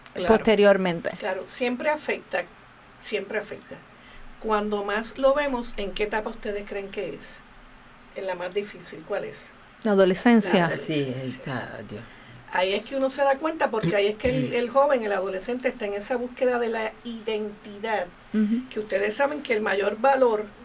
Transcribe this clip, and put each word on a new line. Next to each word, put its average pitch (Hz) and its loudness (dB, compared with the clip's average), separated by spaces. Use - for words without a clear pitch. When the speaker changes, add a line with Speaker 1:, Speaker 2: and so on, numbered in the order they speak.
Speaker 1:
Claro. 180 0
Speaker 2:
posteriormente. 196 4
Speaker 1:
Claro, 190 -6
siempre 247 -4
afecta, 220 -4
siempre 208 -4
afecta. - -10
Cuando 208 0
más 208 -4
lo 269 6
vemos, 269 -2
¿en 202 -4
qué 208 0
etapa 214 -2
ustedes 202 -8
creen 202 -8
que 185 -6
es? - -16
En 196 -8
la 185 -4
más 180 -6
difícil, 185 -8
¿cuál 196 -4
es? - -14
Speaker 2:
La 214 2
adolescencia. 196 6
Speaker 1:
La - -2
Speaker 3:
Sí, 151 -2
Speaker 1:
adolescencia. 131 -6
Speaker 3:
esa, 113 -8
Dios. 104 -12
Speaker 1:
Ahí 190 0
es 214 -4
que 269 -8
uno 269 2
se 285 -2
da 277 6
cuenta, 311 0
porque 208 0
ahí 202 4
es 214 0
que 262 -2
el, 254 0
Speaker 3:
<clears throat> 240 0
Speaker 1:
el 240 -2
joven, 269 4
el 208 -2
adolescente, 196 -4
está 240 -4
en 202 -4
esa 208 -4
búsqueda 247 0
de 233 0
la 226 -4
identidad, 214 -4
Speaker 2:
Ujú. 220 2
Speaker 1:
que 220 -4
ustedes 208 0
saben 294 0
que 240 0
el 214 2
mayor 202 0
valor 240 4